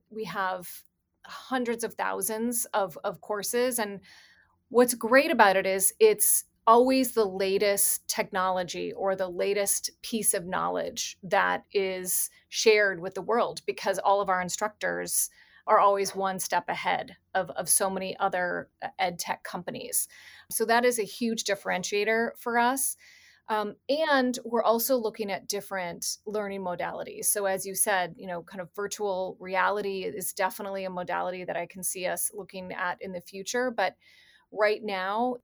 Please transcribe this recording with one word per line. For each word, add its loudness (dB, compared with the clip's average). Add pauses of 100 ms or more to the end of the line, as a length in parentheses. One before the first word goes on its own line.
we -10
have -4 (600)
hundreds -4
of -6
thousands -2
of, 0
of -4
courses. -2
And -4 (680)
what's 6
great 4
about 8
it 0
is 2
it's 4 (200)
always 6
the 2
latest 2
technology -2
or 0
the -2
latest 0 (100)
piece -2
of -2
knowledge -4
that 0
is -2 (180)
shared 4
with -8
the -6
world, 0
because -2
all 4
of -2
our 2
instructors -4 (360)
are 6
always 4
one -2
step -4
ahead -4 (160)
of, -2
of -6
so 2
many -6
other -2 (300)
ed -2
tech -6
companies. -6 (420)
So -2
that 4
is 4
a 0
huge -2
differentiator 0
for -2
us. 2 (540)
Um, -2 (120)
and 2
we're 0
also 4
looking -4
at -6
different -6
learning -4
modalities. -6
So 0
as 0
you -8
said, 0
you -14
know, -6
kind -16
of -10
virtual -4
reality 0
is -8
definitely -4
a -6
modality -4
that -4
I -4
can -16
see -6
us -2
looking -12
at -4
in -10
the -8
future. -4
But 0 (560)
right 2
now, -2